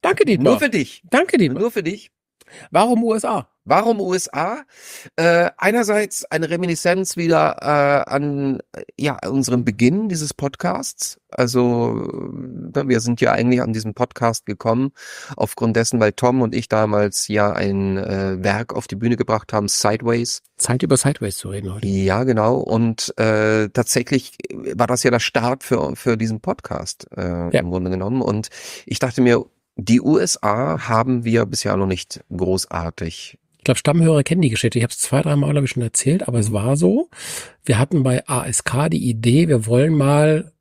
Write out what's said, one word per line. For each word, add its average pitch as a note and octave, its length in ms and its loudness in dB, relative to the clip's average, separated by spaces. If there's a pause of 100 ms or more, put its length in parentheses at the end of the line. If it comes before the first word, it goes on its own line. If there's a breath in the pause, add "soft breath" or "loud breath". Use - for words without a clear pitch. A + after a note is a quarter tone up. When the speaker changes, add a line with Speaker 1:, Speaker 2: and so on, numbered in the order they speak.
Speaker 1:
Danke, - 240 2
Dietmar. G3+ 280 4
Speaker 2:
Nur A3+ 80 2
für C#4+ 100 2
dich. D#3+ 400 -4
Speaker 1:
Danke, D#4 260 2
Dietmar. D#3+ 240 2
Speaker 2:
Nur A#3 100 0
für A3 120 -4
dich. F3 280 -8 (600 loud breath)
Speaker 1:
Warum A3+ 340 4
U A3+ 100 2
S G#3+ 100 -2
A? G3+ 240 -4 (160)
Speaker 2:
Warum G#3 360 2
U F3+ 120 -2
S F3+ 200 -4
A? F#3+ 300 -4 (520 loud breath)
Äh, E3+ 420 4
einerseits G#3 680 0
eine D#3+ 260 -4
Reminiszenz F3 680 0
wieder, E3 440 2
äh, C#3+ 500 2
an, C#3 480 -2 (140)
äh, - 100 -14 (160)
ja, C#3+ 200 -2 (100)
unserem B2 360 0
Beginn B2+ 440 4
dieses D#3 260 -4
Podcasts. - 880 -6 (100)
Also, A#2+ 800 0 (640)
äh, C#3+ 140 -2
wir A#2+ 100 4
sind A#2 220 -2
ja B2+ 100 2
eigentlich B2 320 2
an A#2 100 -2
diesen G#2+ 220 -6
Podcast A#2+ 520 -2
gekommen, A2+ 440 -2 (460 loud breath)
aufgrund A2+ 400 0
dessen, A2+ 240 2
weil G#2+ 120 4
Tom B2+ 300 2
und A2 100 0
ich A#2 160 -4
damals G#2 600 0
ja G#2 240 2
ein, G2 460 0
äh, F#2+ 440 -4
Werk G2+ 320 -2
auf - 140 -6
die - 80 -6
Bühne A#2 200 0
gebracht A2 360 -2
haben, G#2 160 0
Sideways. A#2 720 -2 (140)
Speaker 1:
Zeit, - 260 0
über D3+ 140 2
Sideways B2 400 -2
zu F#2 140 -10
reden G2 220 -6
heute. G#2 140 -6
Speaker 2:
Ja, G2 380 2
genau. A#2 320 2
Und, A2+ 600 0
äh, A2 520 2
tatsächlich B2+ 680 -2 (360)
war A2+ 140 0
das B2 160 0
ja B2 80 4
der A#2 80 2
Start B2 420 -2
für, D2+ 320 -2
für A#2 220 -2
diesen A2 240 -2
Podcast, - 680 -8 (100)
äh, - 60 -8
Speaker 1:
Ja. F2 380 -2
Speaker 2:
im F2 100 -4
Grunde F2+ 200 -2
genommen. G2 320 -2
Und G#2+ 260 -2 (380 loud breath)
ich - 120 -6
dachte C3 220 -2
mir, A#2+ 240 4 (320)
die A2+ 240 2
U D3+ 180 2
S - 240 -2
A B2+ 460 -2
haben A#2+ 360 2
wir A#2 220 2
bisher - 300 -2
noch F#2+ 100 0
nicht - 340 -6 (160)
großartig. E2+ 1040 -4 (180)
Speaker 1:
Ich - 80 -20
glaub, B2+ 140 2
Stammhörer D#3+ 460 4
kennen F3 180 0
die C#3 80 2
Geschichte. A2 280 0
Ich A2+ 60 2
hab's - 140 -6
zwei, - 240 0
drei D3 140 0
Mal, C#3+ 160 0
glaub C#3+ 120 2
ich, B2+ 60 -2
schon B2 120 -4
erzählt, C3+ 460 -2
aber A#2+ 100 -2
es G#2+ 140 0
war A2 240 0
so. G3 320 2 (560 loud breath)
Wir G#2 140 4
hatten C#3+ 240 2
bei B2+ 260 0
A C3 160 -2
S - 200 -4
K D3 260 0
die D#3+ 180 0
Idee, A#2+ 400 4
wir B2 180 2
wollen C3 300 4
mal D3+ 640 2